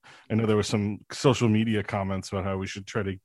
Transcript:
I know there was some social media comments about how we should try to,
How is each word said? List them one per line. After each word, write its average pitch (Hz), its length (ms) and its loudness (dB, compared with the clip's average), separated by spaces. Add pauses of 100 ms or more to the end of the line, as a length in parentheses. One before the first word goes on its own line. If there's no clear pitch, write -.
(300)
I 113 40 0
know 113 120 2
there 107 100 4
was 101 120 0
some 104 320 -2 (120)
social 123 340 4
media 107 360 2
comments 95 480 -4
about 95 140 -2
how 98 120 -2
we 95 100 -4
should 95 200 -12
try 110 160 -4
to, 98 120 -4 (100)